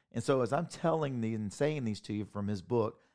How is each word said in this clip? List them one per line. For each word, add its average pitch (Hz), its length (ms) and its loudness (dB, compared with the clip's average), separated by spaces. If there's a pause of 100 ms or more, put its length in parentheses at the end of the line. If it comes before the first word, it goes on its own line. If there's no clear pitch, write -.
(120)
and 117 100 -2
so 135 200 4
as 110 100 0
I'm 165 140 0
telling 151 540 0
these 113 180 0
and 104 140 -4
saying 147 320 0
these 107 180 -2
to - 100 -8
you 104 120 -2
from 101 240 -4
his 101 140 -2
book, 113 380 0 (140)